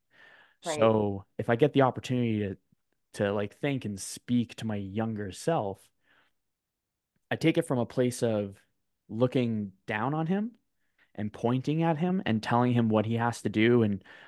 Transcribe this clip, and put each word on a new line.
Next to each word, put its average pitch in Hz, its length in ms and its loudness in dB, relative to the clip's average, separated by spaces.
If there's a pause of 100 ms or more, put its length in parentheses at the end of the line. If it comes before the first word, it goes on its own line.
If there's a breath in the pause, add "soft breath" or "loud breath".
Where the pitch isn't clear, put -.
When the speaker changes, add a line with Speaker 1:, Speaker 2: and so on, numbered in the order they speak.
(640 soft breath)
Speaker 1:
Right. 160 120 -4
Speaker 2:
So 107 480 2 (120)
if - 140 -4
I 120 60 4
get 139 160 4
the 135 100 4
opportunity 120 580 0
to, 98 160 -4 (580)
to, 101 180 0
like, 104 240 -4
think 139 280 -4
and 104 140 -6
speak - 580 -4
to - 100 -8
my 107 100 -4
younger 101 560 -4
self, 107 480 -4 (1500)
I 123 60 -2
take 160 240 2
it 160 80 0
from 135 120 0
a 117 80 0
place 127 360 0
of 104 340 0 (520)
looking 113 640 0 (160)
down 113 260 -2
on 160 140 -2
him 208 240 -2 (640)
and 107 160 -6
pointing 131 500 0
at 165 160 2
him 180 260 0
and 110 160 0
telling 123 320 2
him 117 160 4
what 107 160 4
he 113 100 -2
has 117 280 -2
to 110 60 -2
do 113 340 4
and, 101 220 0 (240 loud breath)